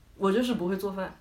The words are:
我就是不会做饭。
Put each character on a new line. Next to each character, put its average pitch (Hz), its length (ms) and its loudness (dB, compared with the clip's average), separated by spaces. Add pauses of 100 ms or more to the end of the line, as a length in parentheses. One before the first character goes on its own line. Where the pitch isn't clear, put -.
(160)
我 196 140 2
就 226 120 4
是 247 120 0
不 175 140 -2
会 190 80 0
做 196 160 -4
饭。 190 280 -6